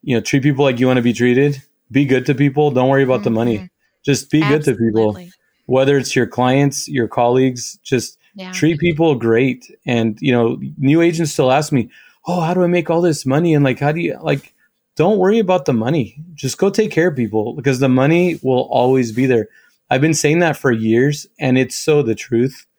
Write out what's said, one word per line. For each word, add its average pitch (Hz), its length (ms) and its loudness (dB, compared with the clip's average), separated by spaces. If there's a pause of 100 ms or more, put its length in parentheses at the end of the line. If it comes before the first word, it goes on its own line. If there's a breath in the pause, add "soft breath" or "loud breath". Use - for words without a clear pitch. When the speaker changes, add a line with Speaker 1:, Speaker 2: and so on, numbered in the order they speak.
Speaker 1:
you 131 120 -2
know, 113 60 2
treat 131 240 -2
people 143 200 2
like 127 140 2
you 127 80 2
wanna 127 160 2
be 120 100 2
treated, 127 480 2 (300)
be 135 140 2
good 127 220 0
to 143 100 0
people. 143 340 0
Don't 127 180 2
worry 135 140 4
about 123 220 0
the 127 60 0
money. 113 260 0
Speaker 2:
Mm-hmm. 104 100 -10 (380)
Speaker 1:
Just 143 260 -2
be 151 100 2
good 151 240 2
to 139 100 0
people, 110 360 0
Speaker 2:
Absolutely. 175 220 -14 (340)
Speaker 1:
whether 135 320 2
it's - 180 -4
your 120 100 0
clients, 139 640 0
your 123 200 -4
colleagues, 123 760 -2
just - 340 -6 (180)
Speaker 2:
Yeah. 185 180 -16
Speaker 1:
treat 151 260 0
people 160 380 0
great. 117 520 0 (160)
And, 113 360 -2
you 139 120 0
know, 120 260 0 (200)
new 147 240 2
agents 165 300 -2
still 131 200 2
ask 147 200 0
me, 123 180 -2 (360 soft breath)
"Oh, 175 140 -4
how 165 140 -2
do 185 80 0
I 175 40 2
make 175 240 -2
all 170 120 0
this 160 240 -2
money?" 156 280 2
And, 143 100 2
like, 131 160 0
"How 147 120 0
do 170 80 -4
you," 165 220 -4
like, 147 320 -4 (420)
don't 196 220 2
worry 196 200 2
about 185 280 0
the 151 60 0
money. 123 440 -2 (180)
Just 135 240 -8
go 196 120 2
take 214 200 -2
care 170 180 0
of 147 80 -4
people 110 380 -4
because 135 260 -2
the 135 80 2
money 160 540 2
will 127 280 0
always 123 420 2
be 127 140 0
there. 117 220 0 (420 soft breath)
I've 131 100 2
been 160 140 2
saying 151 240 2
that 165 180 0
for 135 160 0
years, 117 540 0 (120)
and 131 200 0
it's 127 180 -2
so 147 260 0
the 110 120 -2
truth. 120 520 -4 (120)